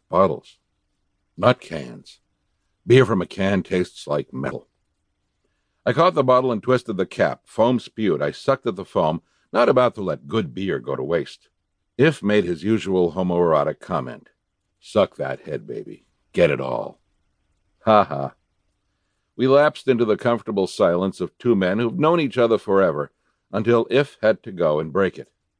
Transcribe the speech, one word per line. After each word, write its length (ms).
bottles. 520
Not 240
cans. 600
Beer 180
from 160
a 60
can 380
tastes 420
like 260
metal. 360
I 80
caught 220
the 80
bottle 300
and 100
twisted 340
the 100
cap. 380
Foam 360
spewed. 420
I 80
sucked 380
at 80
the 80
foam, 360
not 160
about 280
to 40
let 280
good 260
beer 240
go 160
to 80
waste. 460
If 240
made 220
his 180
usual 500
homoerotic 680
comment. 480
"Suck 300
that 280
head, 220
baby. 420
Get 180
it 100
all." 400
Ha 220
ha. 320
We 100
lapsed 400
into 180
the 120
comfortable 500
silence 540
of 180
two 160
men 240
who've 200
known 200
each 180
other 220
forever, 540
until 380
If 300
had 220
to 80
go 300
and 120
break 260
it. 140